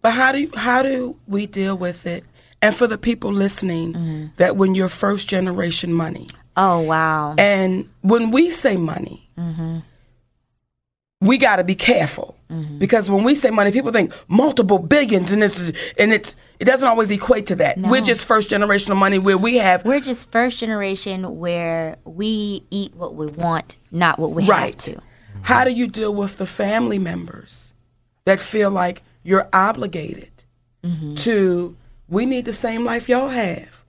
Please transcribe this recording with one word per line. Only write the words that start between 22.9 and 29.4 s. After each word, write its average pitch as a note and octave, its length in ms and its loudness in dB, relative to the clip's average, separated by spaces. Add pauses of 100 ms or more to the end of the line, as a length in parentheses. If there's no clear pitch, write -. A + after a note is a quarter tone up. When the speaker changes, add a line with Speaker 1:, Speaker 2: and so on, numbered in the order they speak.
Speaker 2:
what E3+ 200 -10
we D3+ 120 -6
want, E3 500 -4 (140)
not E3+ 280 0
what D#3 120 -2
we E3 120 -2
have G3 60 4
Speaker 1:
Right. - 300 2
Speaker 2:
to. - 220 -10 (400)
Speaker 1:
How B3 220 2
do B3+ 80 2
you A#3+ 160 -2
deal G#3 260 -4
with G3+ 240 -4
the F#3+ 80 -4
family G#3+ 540 -2
members - 760 -10 (520)
that - 140 4
feel G#3 320 0
like F3+ 300 -2 (220)
you're F#3+ 300 2